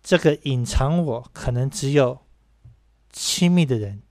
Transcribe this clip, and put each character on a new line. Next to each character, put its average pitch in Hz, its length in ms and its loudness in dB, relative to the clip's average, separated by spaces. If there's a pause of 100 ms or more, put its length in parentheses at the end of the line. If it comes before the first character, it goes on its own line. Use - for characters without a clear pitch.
这 185 140 2
个 156 260 2
隐 127 200 -2
藏 156 400 0
我 123 280 -6
可 - 200 -6
能 123 180 -2
只 139 220 -4
有 131 280 2 (920)
亲 - 380 0
密 175 160 4
的 131 120 -2
人 101 340 -8